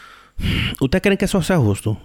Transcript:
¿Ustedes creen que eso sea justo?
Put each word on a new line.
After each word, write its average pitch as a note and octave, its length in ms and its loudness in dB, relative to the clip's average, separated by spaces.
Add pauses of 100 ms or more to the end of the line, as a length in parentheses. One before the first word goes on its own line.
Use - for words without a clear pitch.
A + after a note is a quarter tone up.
(800)
¿Ustedes D3 220 0
creen G3 160 2
que G3+ 80 0
eso F#3 180 0
sea F#3 140 2
justo? G#2+ 480 0